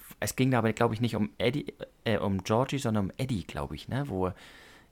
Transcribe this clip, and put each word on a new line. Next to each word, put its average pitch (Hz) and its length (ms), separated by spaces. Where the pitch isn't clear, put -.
es - 160
ging 131 160
da 123 80
aber, 110 140
glaub 117 200
ich, 107 80
nicht 117 140
um 104 220
Eddie, 131 360
äh, 110 140
um 98 260
Georgie, 127 340
sondern 107 280
um 87 120
Eddie, 127 280
glaub 71 280
ich, - 140
ne, 139 200
wo, 92 240